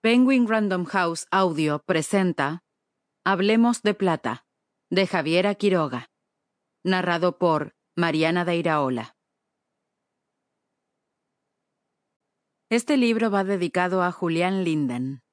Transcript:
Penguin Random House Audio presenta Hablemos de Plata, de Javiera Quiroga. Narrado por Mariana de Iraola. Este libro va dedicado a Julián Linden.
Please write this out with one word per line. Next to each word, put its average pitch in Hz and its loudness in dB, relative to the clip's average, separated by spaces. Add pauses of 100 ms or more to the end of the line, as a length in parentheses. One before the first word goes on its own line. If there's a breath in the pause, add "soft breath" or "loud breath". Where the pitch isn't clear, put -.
Penguin 247 4
Random 202 0
House 170 -2
Audio 160 0
presenta 170 -2 (600)
Hablemos 214 2
de 208 0
Plata, 165 -2 (440)
de 185 2
Javiera 180 0
Quiroga. 156 -2 (760)
Narrado 180 0
por 156 0 (200)
Mariana 165 0
de 170 -2
Iraola. 143 -2 (3500)
Este 240 0
libro 226 2
va 196 0
dedicado 180 0
a 180 0
Julián 180 -2
Linden. 135 -4